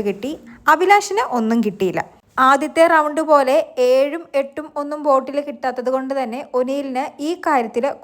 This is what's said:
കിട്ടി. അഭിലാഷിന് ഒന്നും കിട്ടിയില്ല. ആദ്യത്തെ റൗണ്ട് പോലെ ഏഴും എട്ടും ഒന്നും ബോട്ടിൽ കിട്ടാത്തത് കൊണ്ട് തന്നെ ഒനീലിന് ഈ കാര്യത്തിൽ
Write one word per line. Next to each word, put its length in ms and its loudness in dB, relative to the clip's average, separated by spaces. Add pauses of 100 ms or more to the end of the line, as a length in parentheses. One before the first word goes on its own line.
കിട്ടി. 240 -6 (400)
അഭിലാഷിന് 520 2 (140)
ഒന്നും 280 0
കിട്ടിയില്ല. 340 -2 (360)
ആദ്യത്തെ 540 4
റൗണ്ട് 360 2
പോലെ 260 4 (360)
ഏഴും 340 2 (160)
എട്ടും 260 -6 (140)
ഒന്നും 260 -6
ബോട്ടിൽ 360 2
കിട്ടാത്തത് 520 -6
കൊണ്ട് 240 -4
തന്നെ 220 -6 (180)
ഒനീലിന് 460 -4 (240)
ഈ 20 -4 (160)
കാര്യത്തിൽ 400 0 (180)